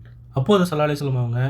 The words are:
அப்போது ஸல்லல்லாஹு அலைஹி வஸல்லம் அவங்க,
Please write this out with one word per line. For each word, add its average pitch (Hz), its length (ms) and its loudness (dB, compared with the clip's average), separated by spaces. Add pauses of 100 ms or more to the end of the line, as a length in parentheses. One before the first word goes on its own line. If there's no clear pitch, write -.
(340)
அப்போது 180 300 2
ஸல்லல்லாஹு 151 260 0
அலைஹி 147 100 -2
வஸல்லம் 135 180 -4
அவங்க, 120 220 -2 (100)